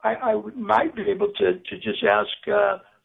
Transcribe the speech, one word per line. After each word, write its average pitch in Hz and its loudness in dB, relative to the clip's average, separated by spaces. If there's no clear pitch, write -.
I, 220 0
I 226 0
would, 214 -6
might 233 2
be 220 -6
able 208 0
to, 185 2
to - -12
just 101 -6
ask, 104 2
uh, 202 2